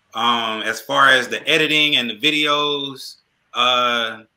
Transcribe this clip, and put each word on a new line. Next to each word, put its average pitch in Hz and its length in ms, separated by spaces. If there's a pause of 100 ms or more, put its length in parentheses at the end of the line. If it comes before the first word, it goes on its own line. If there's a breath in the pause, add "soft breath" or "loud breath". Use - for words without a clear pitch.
(140)
Um, 113 480
as 110 180
far 139 300
as 127 180
the 107 180
editing 151 500
and 123 120
the 107 100
videos, 147 960 (360)
uh, 120 720 (140)